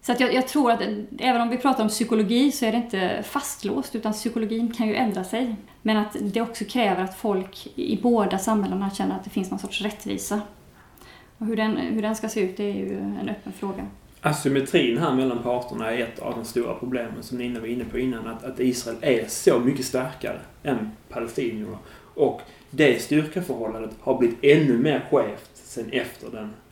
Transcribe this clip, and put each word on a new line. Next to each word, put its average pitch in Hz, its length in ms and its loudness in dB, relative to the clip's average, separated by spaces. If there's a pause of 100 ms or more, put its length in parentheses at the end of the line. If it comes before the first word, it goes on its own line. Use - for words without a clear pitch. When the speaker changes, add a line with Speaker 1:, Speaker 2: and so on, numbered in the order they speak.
Speaker 1:
Så 254 100 0
att 240 80 2
jag, 247 140 4
jag 262 140 2
tror 269 220 4
att 226 100 4 (380)
även 240 220 2
om 233 80 2
vi 240 80 0
pratar 254 260 2
om 214 60 4
psykologi 233 640 4
så 240 140 0
är 220 60 2
det 233 60 2
inte 196 440 -2
fastlåst, - 760 -4
utan 214 160 -2
psykologin 226 600 -2
kan 220 160 0
ju 208 60 2
ändra 196 300 0
sig. 226 320 -2 (260)
Men 214 140 4
att 208 240 0
det 208 200 0
också 233 240 -4
kräver 196 380 2
att 185 140 -6
folk 190 580 -4
i - 280 -2
båda 202 360 4
samhällena 196 520 0
känner 190 240 -2
att 185 100 -8
det - 60 -12
finns 190 200 -2
någon 196 100 -6
sorts - 200 -8
rättvisa. 208 600 -4 (1000)
Och 220 80 -4
hur 220 100 0
den, 214 200 2
hur 220 260 -2
den 214 140 -2
ska 220 120 -6
se 220 120 -2
ut, 185 160 -2
det 202 80 -2
är 202 100 -2
ju 196 240 -4
en 202 300 -4
öppen 208 240 -8
fråga. 185 340 -8 (340)
Speaker 2:
Asymmetrin 139 760 2
här 156 140 2
mellan 127 300 2
parterna 120 480 -2
är 120 80 -2
ett 117 200 -4
av 120 160 -6
de 113 100 -6
stora 117 300 -2
problemen 117 480 -4
som 127 160 -8
Nina 120 220 -4
var 110 60 -8
inne 120 180 -4
på 110 140 -6
innan, 120 280 -2
att, 113 180 -10
att 123 160 -8
Israel 123 400 0
är 117 280 4
så 143 300 4
mycket 131 260 2
starkare - 560 -4 (220)
än 107 280 -2 (180)
palestinierna. 110 680 -4 (360)
Och - 260 2 (300)
det 131 320 4
styrkeförhållandet 117 880 -2 (100)
har 127 180 0
blivit 117 240 4
ännu 143 360 8
mer 139 320 2
skevt 107 440 2
sen - 380 -10
efter - 380 -6
den 107 200 -10 (220)